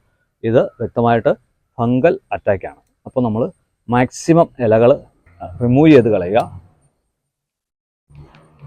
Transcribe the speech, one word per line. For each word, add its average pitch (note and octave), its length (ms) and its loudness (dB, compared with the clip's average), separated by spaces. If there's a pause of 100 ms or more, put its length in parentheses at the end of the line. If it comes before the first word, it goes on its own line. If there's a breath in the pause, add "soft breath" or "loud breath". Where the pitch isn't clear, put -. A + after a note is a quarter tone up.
(440)
ഇത് A#2 160 2 (200)
വ്യക്തമായിട്ട് A#2 520 -2 (460)
ഫംഗൽ B2+ 360 0 (220)
അറ്റാക്കാണ്. F#2 440 -6 (260)
അപ്പോൾ B2+ 200 -6
നമ്മൾ A2 160 -4 (460)
മാക്സിമം B2+ 600 0 (180)
ഇലകൾ A2+ 260 4 (680)
റിമൂവ് C#3 320 4
ചെയ്ത് A#2 200 4
കളയുക, F#2 240 -2 (2250)